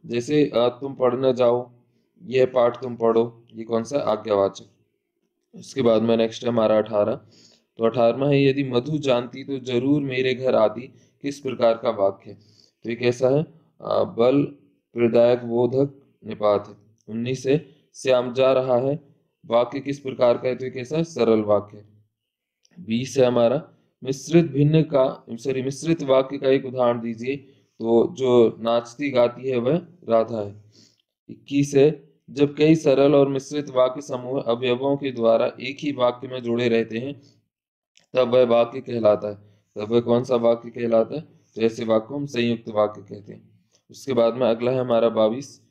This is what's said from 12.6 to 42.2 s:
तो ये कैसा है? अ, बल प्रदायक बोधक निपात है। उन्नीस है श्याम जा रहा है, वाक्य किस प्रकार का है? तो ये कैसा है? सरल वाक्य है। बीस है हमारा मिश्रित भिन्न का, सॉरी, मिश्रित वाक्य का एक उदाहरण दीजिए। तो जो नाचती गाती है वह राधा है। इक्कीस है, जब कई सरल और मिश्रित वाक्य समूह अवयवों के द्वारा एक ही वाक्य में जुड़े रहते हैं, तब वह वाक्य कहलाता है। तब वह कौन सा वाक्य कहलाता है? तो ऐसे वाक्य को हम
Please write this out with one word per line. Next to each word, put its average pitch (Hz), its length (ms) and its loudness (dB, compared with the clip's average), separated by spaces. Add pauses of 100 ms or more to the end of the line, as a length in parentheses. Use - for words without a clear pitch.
तो 113 60 -8
ये 117 60 -4
कैसा 123 340 0
है? 143 140 2 (380)
अ, 104 220 0
बल 127 400 2 (500)
प्रदायक 117 460 4
बोधक 123 880 -2
निपात 104 420 0
है। 104 80 -20 (340)
उन्नीस 120 360 -6
है 143 240 0 (240)
श्याम 127 400 0
जा 131 200 2
रहा 127 240 2
है, 135 220 -2 (460)
वाक्य 123 340 0
किस 139 200 -8
प्रकार 123 380 0
का 127 100 -4
है? 123 80 -2
तो 131 100 -10
ये 127 60 -8
कैसा 127 260 -8
है? 165 60 0
सरल 113 380 2
वाक्य 104 360 0
है। - 80 -20 (960)
बीस 117 380 -6
है 127 80 6
हमारा 123 440 2 (360)
मिश्रित 156 400 2
भिन्न 147 380 2
का, 139 460 0
सॉरी, 131 320 -6
मिश्रित 143 420 -4
वाक्य 135 340 2
का 135 120 0
एक 135 160 2
उदाहरण 123 360 0
दीजिए। 117 360 -6 (420)
तो 113 360 2
जो 123 440 4
नाचती 120 500 -4
गाती 123 400 0
है 127 80 -2
वह 127 200 0 (320)
राधा 113 380 0
है। 101 160 -18 (680)
इक्कीस 139 460 -4
है, 151 340 2 (200)
जब 143 260 0
कई 156 200 6
सरल 143 400 4
और 139 140 6
मिश्रित 139 400 -6
वाक्य 127 320 0
समूह 127 400 -8
अवयवों 127 560 -2
के 143 140 -6
द्वारा 113 340 2 (160)
एक 135 180 -10
ही 147 120 -4
वाक्य 123 360 -2
में 127 160 -10
जुड़े 117 260 0
रहते 113 280 0
हैं, 135 240 -10 (920)
तब 127 140 2
वह 127 180 4
वाक्य 117 360 0
कहलाता 104 460 0
है। 104 80 -8 (400)
तब 104 160 -8
वह 120 80 4
कौन 117 240 2
सा 127 120 -2
वाक्य 117 340 0
कहलाता 113 460 0
है? 156 60 -8
तो - 400 -14
ऐसे 113 240 -2
वाक्य 110 220 0
को 139 80 -12
हम 143 100 -6